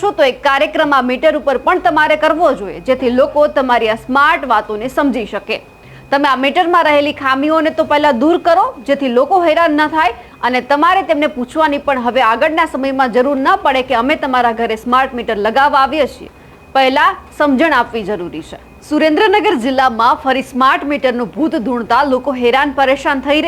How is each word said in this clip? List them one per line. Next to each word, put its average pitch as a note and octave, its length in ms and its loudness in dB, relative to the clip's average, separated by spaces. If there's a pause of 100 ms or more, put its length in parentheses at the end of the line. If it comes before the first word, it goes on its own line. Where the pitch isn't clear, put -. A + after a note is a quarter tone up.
છો F#4+ 180 0
તો D4 80 4
એક B3+ 160 -2
કાર્યક્રમ C#4+ 540 0
આ C4 120 2
મીટર D4+ 300 0
ઉપર B3 200 -2
પણ E4 280 0
તમારે D#4 360 2
કરવો D#4 280 2 (100)
જોઈએ, F3 180 -10 (100)
જેથી B3+ 280 0
લોકો D4 300 2 (120)
તમારી A#3+ 360 0
આ - 100 -8
સ્માર્ટ C#4 480 0
વાતોને G#3+ 340 -2 (100)
સમજી C4 360 -2
શકે. G#3+ 240 -6 (540)
તમે C#4 180 2
આ C4 160 2
મીટરમાં E4+ 440 2
રહેલી D4 320 2
ખામીઓને D4+ 580 0
તો D#4 140 0
પહેલા D4 200 2 (100)
દૂર E4 140 4 (120)
કરો, F4+ 180 4 (220)
જેથી C#4 280 0
લોકો D#4+ 300 2
હેરાન D#4+ 300 2
ન D4+ 180 2
થાય E4 200 0 (340)
અને B3+ 120 0 (120)
તમારે F4 360 2
તેમને D4+ 280 0
પૂછવાની C#4+ 500 -2
પણ C4 200 -2
હવે B3 200 0
આગળના D4+ 480 0
સમયમાં C4 420 -2
જરૂર C4+ 200 2
ન C4+ 120 0 (160)
પડે C4 240 0
કે C4 140 0
અમે C#4+ 120 0 (100)
તમારા B3 360 0
ઘરે A3 220 -2
સ્માર્ટ C4 380 0
મીટર A3 160 -4 (100)
લગાવવા C4+ 400 2
આવીએ C#4 300 0
છીએ. - 140 -18 (440)
પહેલા C4+ 360 2 (280)
સમજણ D4 400 2
આપવી A#3 320 -4
જરૂરી E3+ 400 -8
છે. - 100 -16 (300)
સુરેન્દ્રનગર D#4+ 640 2 (100)
જિલ્લામાં C4 600 0
ફરી C4 260 -2
સ્માર્ટ C#4 400 2
મીટરનું B3 460 -2
ભૂત D4 280 0
ધૂણતા A#3+ 460 0
લોકો B3+ 300 -2
હેરાન C4 360 0
પરેશાન C4+ 480 0
થઈ D4 220 2